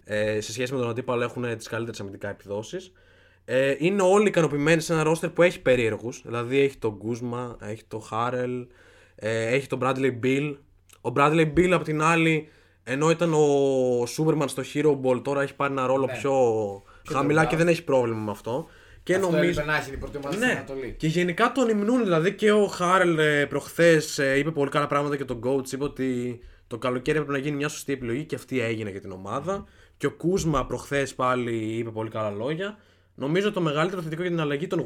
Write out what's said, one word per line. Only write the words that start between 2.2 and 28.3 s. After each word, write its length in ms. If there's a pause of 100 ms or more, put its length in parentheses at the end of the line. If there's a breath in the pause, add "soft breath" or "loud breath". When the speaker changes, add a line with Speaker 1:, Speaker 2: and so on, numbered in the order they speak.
Speaker 1:
επιδόσεις. 600 (540 soft breath)
Ε, 320
είναι 240
όλοι 260
ικανοποιημένοι 540
σε 120
ένα 140
roster 260
που 80
έχει 200
περίεργους, 640
δηλαδή 340
έχει 180
τον 260
Kuzma, 580
έχει 260
τον 140 (100)
Harrell, 540 (500 soft breath)
ε, 400
έχει 120
τον 160
Bradley 400
Beal. 320 (460)
Ο 140
Bradley 420
Beal 140
απ' 120
την 180
άλλη, 480 (340 soft breath)
ενώ 260
ήταν 240
ο 140 (720)
Superman 300
στο 160 (100)
Hero 300
Ball, 200
τώρα 180
έχει 140
πάρει 160
ένα 140
ρόλο 200
Speaker 2:
Ναι. 60
Speaker 1:
πιο 200 (720 soft breath)
Speaker 2:
Πιο 120
Speaker 1:
χαμηλά 40 (140)
Speaker 2:
τρομερά. 120
Speaker 1:
και 100
δεν 120
έχει 160
πρόβλημα 360
με 120
αυτό. 360 (360 soft breath)
Και 120
Speaker 2:
Αυτό 140
Speaker 1:
νομίζω 200
Speaker 2:
έπρεπε 220
να 60
έχει 120
την 100
πρώτη 180
ομάδα 180
στην 120
Speaker 1:
Ναι. 60
Speaker 2:
Ανατολή. 440
Speaker 1:
Και 100
γενικά 440
τον 180
υμνούν, 340
δηλαδή 320
και 160
ο 280
Harrell, 380
ε, 280
προχθές, 720
ε, 180
είπε 140
πολύ 180
καλά 180
πράγματα 280
για 100
τον 180
coach, 280
είπε 120
ότι 560 (280 soft breath)
το 100
καλοκαίρι 400
έπρεπε 200
να 60
γίνει 120
μια 140
σωστή 240
επιλογή 320
και 100